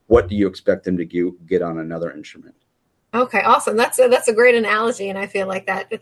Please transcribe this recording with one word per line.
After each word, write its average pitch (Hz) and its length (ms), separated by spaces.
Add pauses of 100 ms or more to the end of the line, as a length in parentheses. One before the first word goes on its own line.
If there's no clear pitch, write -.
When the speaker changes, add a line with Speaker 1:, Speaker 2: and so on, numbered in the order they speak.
Speaker 1:
what 113 220
do 104 80
you 101 100
expect - 380
them 90 140
to 85 80
get, 87 420
get 90 160
on 82 160
another 82 320
instrument? - 420 (600)
Speaker 2:
Okay, 233 260
awesome. 226 340
That's 233 220
a, 254 100
that's 262 200
a 233 60
great 240 200
analogy, 220 560
and 196 80
I 196 80
feel 196 220
like 185 180
that 190 240 (120)